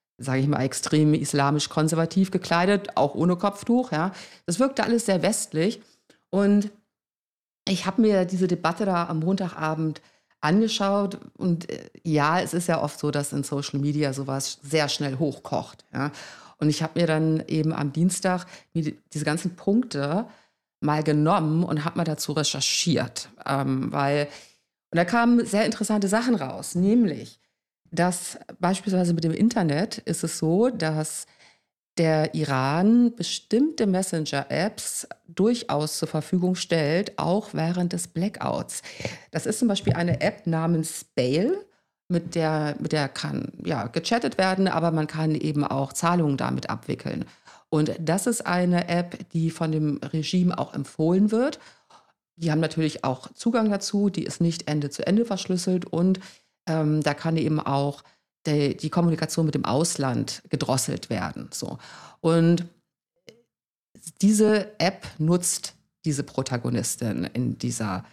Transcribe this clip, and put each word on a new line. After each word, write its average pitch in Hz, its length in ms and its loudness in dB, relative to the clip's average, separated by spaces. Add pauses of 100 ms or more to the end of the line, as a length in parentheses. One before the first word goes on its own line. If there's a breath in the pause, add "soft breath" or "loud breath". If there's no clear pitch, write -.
(200)
sage 131 220 0
ich 139 60 2
mal, 147 140 2
extrem 151 540 4
islamisch 143 540 0
konservativ 165 600 2
gekleidet, 185 680 2
auch 143 180 2
ohne 175 200 2
Kopftuch. 233 560 0
Ja. 160 200 0 (340 loud breath)
Das 175 140 -4
wirkte 262 240 2
alles 233 240 0
sehr 185 160 2
westlich. 190 580 0 (480 soft breath)
Und 202 420 4 (1000)
ich 185 160 0
habe 190 160 0
mir 202 240 4
diese 185 220 0
Debatte 170 380 0
da 175 200 0
am 170 140 -2
Montagabend 160 840 -2 (400 soft breath)
angeschaut. 202 760 2 (180)
Und, 170 320 -2
äh, - 220 -10 (120)
ja, 156 360 2
es 175 160 -4
ist 175 120 -2
ja 165 140 2
oft - 180 -6
so, 151 120 -2
dass 143 220 -4
in 143 100 -2
Social 143 360 -4
Media 143 340 0
sowas 135 500 -6
sehr 143 260 0
schnell 139 300 -4
hochkocht. - 760 -6
Ja. 143 180 -4 (460 loud breath)
Und 151 120 2
ich 151 120 0
habe 160 180 -4
mir 175 60 4
dann 160 420 2
eben 156 240 0
am 143 220 -2
Dienstag 185 540 0 (260 loud breath)
mir 165 80 -2
die, 156 160 -4 (160)
diese 151 120 -4
ganzen 165 300 -2
Punkte 196 680 0 (560 loud breath)
mal 151 220 2
genommen 156 600 4
und 151 220 -2
habe 170 120 -4
mal 175 60 0
dazu 156 280 -4
recherchiert. 143 960 -2 (160)
Ähm, 135 460 0
weil, 143 360 0 (600 loud breath)
und - 80 -4
da 170 80 4
kamen 233 400 4
sehr 202 220 2
interessante 214 400 0
Sachen 233 260 2
raus, 135 400 -6
nämlich, 196 640 2 (520)
dass 175 480 0 (200)
beispielsweise 185 540 2
mit 165 100 0
dem 165 100 2
Internet 185 680 2
ist - 240 -6
es - 160 -6
so, 180 300 2
dass 156 580 -4 (720 soft breath)
der 160 340 2
Iran 160 840 4
bestimmte 240 720 0
Messenger-Apps 175 1200 -2 (200)
durchaus 175 720 0
zur 160 80 -4
Verfügung 180 480 0
stellt, 165 640 0
auch 175 340 0
während 175 400 -2
des 175 140 -6
Blackouts. - 760 -4 (480 loud breath)
Das - 160 -4
ist - 140 -2
zum 247 80 2
Beispiel 196 260 0
eine 170 280 0
App - 260 -2
namens 160 580 0 (100)
Bail, 156 400 2 (520)
mit 170 260 -2
der, 156 460 0
mit 156 140 -4
der 143 160 0
kann, - 420 -6 (120)
ja, 127 220 -2
gechattet 165 540 -2
werden, 190 280 2
aber 165 220 2
man 160 160 0
kann 156 300 -2
eben 147 280 0
auch 135 300 -2
Zahlungen 170 420 2
damit 127 360 -4
abwickeln. - 540 -6 (440 loud breath)
Und 151 300 2
das 165 260 0
ist 233 220 -2
eine 180 400 2
App, 175 420 -4
die 165 220 0
von 160 200 -4
dem 151 260 0
Regime 165 600 0
auch - 160 -4
empfohlen 170 560 2
wird. 240 300 0 (800 soft breath)
Die 165 140 -2
haben 151 80 2
natürlich 160 440 -2
auch - 300 -4
Zugang 226 360 0
dazu, 202 400 0
die 175 140 -4
ist - 180 -4
nicht 170 260 0
Ende 147 220 -2
zu - 160 -8
Ende 214 200 4
verschlüsselt 185 600 -2
und, 185 340 2 (480 loud breath)
ähm, 156 360 2
da 147 100 2
kann 165 240 -2
eben 156 220 0
auch 139 440 -2 (420 soft breath)
de-, 147 280 2
die - 160 -6
Kommunikation 165 560 0
mit 147 100 0
dem 139 80 0
Ausland 131 840 -2
gedrosselt - 600 -2
werden. - 440 -6
So. - 240 -8 (420 loud breath)
Und 170 460 4 (1600)
diese 214 580 4
App 190 280 0 (100)
nutzt 175 580 0 (280)
diese 143 200 -2
Protagonistin 120 1000 -4
in 120 340 -4
dieser, 110 560 -4